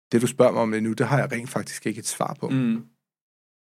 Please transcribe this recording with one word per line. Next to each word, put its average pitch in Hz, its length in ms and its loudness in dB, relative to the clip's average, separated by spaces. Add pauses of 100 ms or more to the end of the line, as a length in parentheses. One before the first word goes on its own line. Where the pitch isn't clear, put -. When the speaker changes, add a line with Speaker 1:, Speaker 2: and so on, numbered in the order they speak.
(120)
Speaker 1:
"Det, 120 100 4
du 123 40 2
spørger 123 260 4
mig 117 100 2
om 110 80 0
lige 110 100 -2
nu, 110 120 0
det 117 140 0
har 135 120 2
jeg 104 140 0
rent 120 180 -8
faktisk - 360 -6
ikke 110 120 -4
et 107 80 -8
svar - 340 -4
på." - 80 -4
Speaker 2:
Mm. 117 360 0 (800)